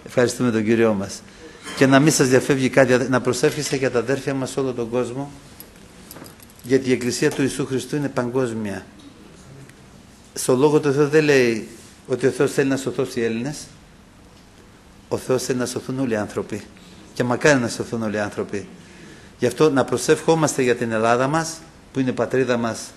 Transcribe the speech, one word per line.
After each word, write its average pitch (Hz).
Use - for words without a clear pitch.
Ευχαριστούμε 123
τον 110
Κυριό 113
μας. 95
Και 139
να 135
μην 156
σας 147
διαφεύγει 131
κάτι, 127
αδε-, 123
να 127
προσεύχεστε 147
για 127
τα 120
αδέρφια 135
μας 131
σε -
όλο 131
τον 117
κόσμο, 127
γιατί 127
η -
Εκκλησία 123
του 139
Ιησού 135
Χριστού 131
είναι 139
παγκόσμια. 117
Στο -
Λόγο 147
του 147
Θεού 143
δεν 151
λέει 123
ότι 131
ο -
Θεός 135
θέλει 135
να 135
σωθώσει 127
οι 117
Έλληνες. 117
Ο 120
Θεός 127
θέλει 127
να 123
σωθούν 131
όλοι 123
οι -
άνθρωποι. 101
Και -
μακάρι 123
να 120
σωθούν 113
όλοι 104
οι 107
άνθρωποι. 101
Γι' 123
αυτό 156
να 135
προσευχόμαστε 151
για 123
την 117
Ελλάδα 117
μας, 160
που 135
είναι 127
πατρίδα 123
μας 113